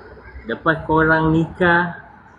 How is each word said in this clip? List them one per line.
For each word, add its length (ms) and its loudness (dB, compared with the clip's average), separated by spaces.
Lepas 400 -4
korang 480 2
nikah, 720 0